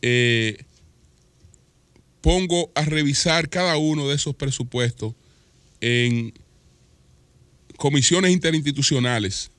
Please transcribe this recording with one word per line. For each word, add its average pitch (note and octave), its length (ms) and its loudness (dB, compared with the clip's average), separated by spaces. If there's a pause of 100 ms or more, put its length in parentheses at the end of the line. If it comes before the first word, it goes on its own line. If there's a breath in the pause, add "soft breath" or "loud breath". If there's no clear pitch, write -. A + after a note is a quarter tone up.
eh, A#2+ 600 0 (1600)
pongo F3 560 0
a D3+ 80 0
revisar D#3 640 0
cada F3+ 280 0
uno D3+ 320 0
de C#3+ 60 0
esos C#3+ 220 -4
presupuestos A#2+ 800 -4 (680 soft breath)
en A#2+ 520 0 (1400)
comisiones E3 560 2
interinstitucionales C3+ 1300 0